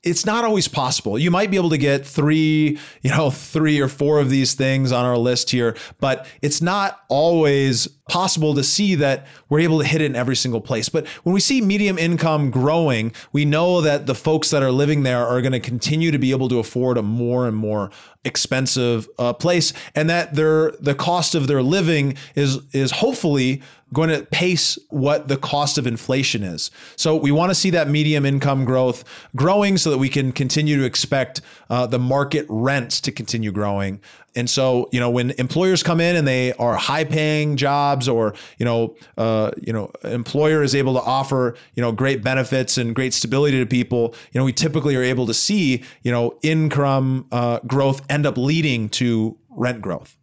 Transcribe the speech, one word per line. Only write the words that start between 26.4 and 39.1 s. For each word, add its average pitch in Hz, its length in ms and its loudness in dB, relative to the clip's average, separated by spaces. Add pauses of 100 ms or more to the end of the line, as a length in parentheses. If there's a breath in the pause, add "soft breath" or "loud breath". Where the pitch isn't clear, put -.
is. 87 300 -6 (240 loud breath)
So 160 200 0
we 143 160 2
wanna 175 240 2
see 190 140 0
that 165 180 2
median 151 380 2
income 139 400 0
growth 127 400 0 (280 loud breath)
growing 190 440 2
so 160 140 0
that 135 60 0
we 135 120 0
can 131 240 -2
continue 147 440 0
to 135 60 2
expect, 127 560 -2 (300 loud breath)
uh, 123 160 0
the 123 140 -2
market 139 500 0
rents 120 520 -2
to 127 120 -4
continue 110 380 -6
growing. 101 500 -4 (340 loud breath)
And 120 140 -4
so, 131 420 0
you 123 80 0
know, 120 120 0
when 123 260 0
employers 170 460 0
come 170 180 0
in 175 140 2
and 151 120 2
they 127 260 0
are 120 220 0
high 143 280 -2
paying 151 520 0
jobs 139 540 0
or, 113 240 2 (240 loud breath)
you 117 80 -2
know, 117 300 0 (200 loud breath)